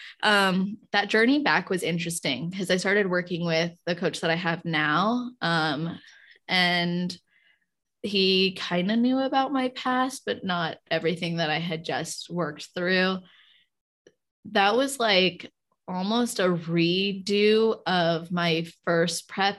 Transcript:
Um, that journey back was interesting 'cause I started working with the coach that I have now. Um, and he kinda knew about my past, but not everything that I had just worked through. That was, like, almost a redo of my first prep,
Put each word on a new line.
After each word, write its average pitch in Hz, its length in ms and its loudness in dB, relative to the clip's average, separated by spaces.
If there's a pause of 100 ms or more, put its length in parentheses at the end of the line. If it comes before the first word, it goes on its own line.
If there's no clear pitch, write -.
(220)
Um, 196 560 2 (140)
that 202 180 0
journey 247 320 4
back 180 260 0
was 185 140 -4
interesting 170 680 -4
'cause 190 200 -6
I 185 80 2
started 196 300 0
working 175 360 -4
with 170 280 0 (140)
the 175 80 -2
coach 170 260 -4
that 165 100 0
I 165 60 2
have 170 280 -2
now. 170 680 0 (120)
Um, 165 560 0 (500)
and 175 680 0 (840)
he 190 500 2
kinda 185 440 -2
knew 247 220 2
about 269 340 0
my 254 160 0
past, 254 560 -2
but 202 180 -6
not 175 360 -2 (120)
everything 170 460 -2
that 165 140 0
I 151 80 0
had 165 260 -6
just 151 460 -6
worked 156 440 -6
through. 185 440 2 (1300)
That 208 240 4
was, 269 220 0
like, 185 520 2 (380)
almost 208 500 -2
a 185 100 4
redo 196 1400 2
of 170 440 2
my 170 360 0 (180)
first 170 420 0
prep, 196 320 -2